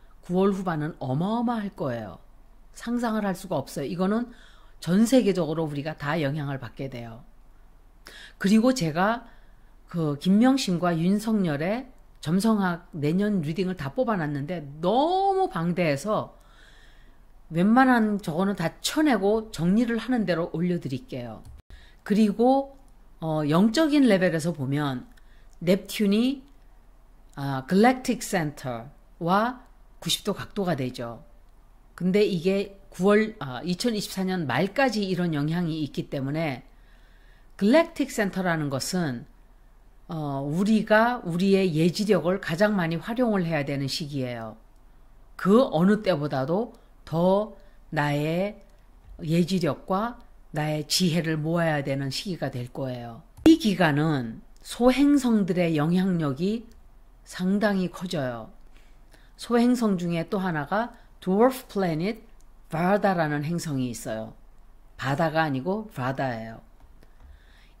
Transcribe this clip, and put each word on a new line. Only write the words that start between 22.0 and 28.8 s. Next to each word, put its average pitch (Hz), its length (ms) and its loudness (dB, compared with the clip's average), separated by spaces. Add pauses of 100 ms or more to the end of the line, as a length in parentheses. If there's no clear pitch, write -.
그리고, 220 800 2 (400)
어, 156 280 -2
영적인 254 560 4
레벨에서 175 500 2
보면 139 520 -2 (560)
넵튠이, 208 840 0 (920)
아, 135 300 -6
갈랙틱 233 580 2
센터와 143 640 -6 (1120)